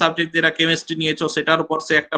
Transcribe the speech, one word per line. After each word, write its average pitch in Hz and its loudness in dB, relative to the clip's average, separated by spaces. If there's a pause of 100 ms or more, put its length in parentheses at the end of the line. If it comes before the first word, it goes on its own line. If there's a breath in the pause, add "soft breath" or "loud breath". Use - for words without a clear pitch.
subject 165 0
যেটা 165 2
chemistry 165 0
নিয়েছো 156 -2 (100)
সেটার 160 2
উপর 156 -2
সে 160 2
একটা - -4